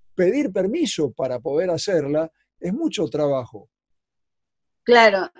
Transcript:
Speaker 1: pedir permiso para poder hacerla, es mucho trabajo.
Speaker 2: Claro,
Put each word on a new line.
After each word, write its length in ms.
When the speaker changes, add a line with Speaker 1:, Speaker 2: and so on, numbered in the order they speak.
Speaker 1:
pedir 380
permiso 600
para 260
poder 300
hacerla, 600
es 140
mucho 340
trabajo. 600
Speaker 2:
Claro, 560